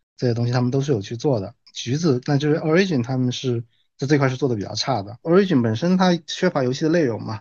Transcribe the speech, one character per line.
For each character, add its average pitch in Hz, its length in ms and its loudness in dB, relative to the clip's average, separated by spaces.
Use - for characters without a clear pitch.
这 131 100 -4
些 117 80 2
东 120 100 -2
西 120 80 0
他 127 80 0
们 123 120 0
都 135 80 0
是 139 100 -2
有 110 100 0
去 117 160 -10
做 127 220 0
的。 92 160 -8
橘 123 240 -6
子， 151 300 0
那 147 100 2
就 147 140 0
是 160 80 2
Origin 165 420 2
他 131 160 -4
们 127 140 0
是 120 320 -4
在 135 120 -6
这 147 100 4
块 135 100 2
是 127 80 -2
做 139 120 -2
的 120 80 0
比 101 60 -6
较 95 120 -8
差 110 260 -2
的。 101 220 -12
Origin 170 400 4
本 110 120 2
身 175 220 0
它 185 160 4
缺 - 240 -2
乏 139 140 0
游 123 80 0
戏 147 120 -4
的 156 60 2
内 170 140 2
容 107 180 -2
嘛， 110 180 -8